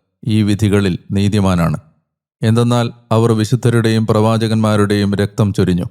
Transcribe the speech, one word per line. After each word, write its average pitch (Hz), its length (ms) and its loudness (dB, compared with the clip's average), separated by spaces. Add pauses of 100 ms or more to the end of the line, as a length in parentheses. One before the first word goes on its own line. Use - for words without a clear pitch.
(220)
ഈ 107 200 -2
വിധികളിൽ 101 540 0 (140)
നീതിമാനാണ്. 95 680 0 (640)
എന്തെന്നാൽ 120 460 0 (220)
അവർ 113 220 2
വിശുദ്ധരുടെയും 113 720 0
പ്രവാചകന്മാരുടെയും 107 1080 0
രക്തം 101 380 -2
ചൊരിഞ്ഞു. 90 380 0